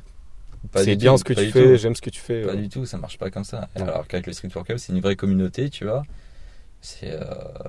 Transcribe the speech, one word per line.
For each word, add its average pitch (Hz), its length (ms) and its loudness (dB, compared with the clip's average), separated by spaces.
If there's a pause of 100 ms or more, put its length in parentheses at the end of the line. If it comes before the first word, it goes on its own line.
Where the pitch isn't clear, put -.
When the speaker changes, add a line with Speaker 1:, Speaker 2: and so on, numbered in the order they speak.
(720)
Speaker 1:
Pas 98 140 2
Speaker 2:
c'est 104 80 6
Speaker 1:
du 101 40 4
Speaker 2:
bien 120 160 6
Speaker 1:
tout, 131 60 8
Speaker 2:
ce - 60 0
que - 100 -2
Speaker 1:
pas 107 60 0
Speaker 2:
tu 101 80 4
Speaker 1:
du 107 40 -4
Speaker 2:
fais, 127 200 10
Speaker 1:
tout. 127 40 10
Speaker 2:
j'aime 113 180 2
ce - 80 -8
que 117 80 -6
tu - 100 -14
fais. » 117 260 -4
Speaker 1:
Pas 95 60 -2
Speaker 2:
euh. 98 40 -2
Speaker 1:
du 101 120 -4
tout, 131 180 -6
ça 101 120 -8
marche - 200 -10
pas 95 120 -4
comme 101 140 -6
ça. 110 320 -10
Speaker 2:
Ouais. 98 60 -4
Speaker 1:
Alors 80 240 -4
qu'avec 90 200 -6
le 87 60 -10
street 95 220 -10
workout, 101 240 -6
c'est - 140 -8
une 92 80 2
vraie 98 160 2
communauté, 98 540 0
tu - 140 -10
vois. 117 180 -2 (800)
C'est, - 320 -14
euh, 78 120 -8 (440)